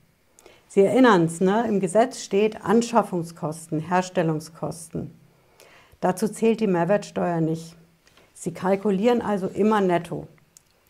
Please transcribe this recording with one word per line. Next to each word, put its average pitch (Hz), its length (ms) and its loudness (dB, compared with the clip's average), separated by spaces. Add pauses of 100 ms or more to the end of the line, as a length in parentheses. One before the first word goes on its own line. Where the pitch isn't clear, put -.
(680)
Sie - 120 2
erinnern's, 196 640 4
ne? 208 260 2
Im 196 120 0
Gesetz 214 420 0
steht 214 420 -2
Anschaffungskosten, 185 1160 -2
Herstellungskosten. 160 1300 -4 (840)
Dazu 185 280 -2
zählt 226 320 0
die 220 60 0
Mehrwertsteuer 180 760 0
nicht. 160 320 -4 (680)
Sie - 120 -8
kalkulieren 196 680 0
also 196 280 -4
immer 214 320 2
netto. 170 480 -2 (600)